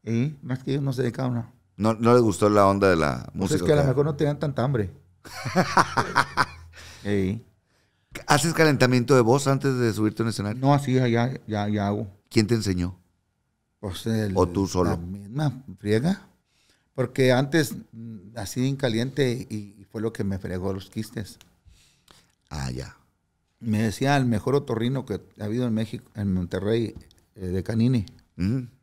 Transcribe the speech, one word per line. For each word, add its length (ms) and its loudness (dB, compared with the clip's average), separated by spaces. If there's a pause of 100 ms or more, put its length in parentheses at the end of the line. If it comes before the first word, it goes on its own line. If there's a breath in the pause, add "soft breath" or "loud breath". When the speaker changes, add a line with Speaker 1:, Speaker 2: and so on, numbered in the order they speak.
Speaker 1:
Sí, 380 -2
más 200 -6
que 80 -6
ellos 120 -2
no 100 -2
se 80 -4
dedicaban 360 -2
a 140 -8 (240)
Speaker 2:
No, 200 2
no 180 6
les 80 8
gustó 280 4
la 180 8
onda 220 6
de 60 6
la 300 0
Speaker 1:
Pues 100 -18
Speaker 2:
música, 220 0
Speaker 1:
es 60 -2
que 100 2
a 20 6
lo 60 2
Speaker 2:
¿o 40 2
qué? 40 2
Speaker 1:
mejor 160 2
no 100 -2
tenían 240 -2
tanta 240 -2
hambre. 280 -2 (320)
Speaker 2:
<laughs> 1200 0 (560 loud breath)
Speaker 1:
Sí. 380 -2 (840)
Speaker 2:
¿Haces 280 2
calentamiento 600 4
de 60 8
voz 260 4
antes 300 0
de 160 2
subirte 280 0
a 40 2
un 40 0
escenario? 300 -4
Speaker 1:
No, 140 4
así 220 0
ya, 120 2
ya, 300 0 (320)
ya 180 -2
hago. 200 -4 (220)
Speaker 2:
¿Quién 180 2
te 80 2
enseñó? 440 -2 (800)
Speaker 1:
Pues 280 -10
el, 280 -2
Speaker 2:
¿O 100 4
tú 220 -2
solo? 220 0
Speaker 1:
la 80 -2
misma 680 -6 (160)
friega. 480 0 (680)
Porque 360 2
antes, 440 2 (180)
mm, 420 -16
así 320 -4
en 80 -2
caliente, 760 -2
y, 60 -6 (240)
y 100 -20
fue 120 -8
lo 100 -4
que 140 -6
me 120 -2
fregó 360 -6
los 160 -10
quistes. 480 -10 (1120 soft breath)
Speaker 2:
Ah, 220 -8
ya. 260 -12 (640)
Speaker 1:
Me 220 0
decía 340 0
el 80 2
mejor 300 0
otorrino 500 -2
que 160 -6 (180)
ha 60 -8
habido 200 -2
en 100 -2
México, 400 -6
en 180 -2
Monterrey, 600 -2 (420)
eh, 120 -12
de 160 -2
Canini. 420 2 (320)
Speaker 2:
Ujú. 300 -2 (160)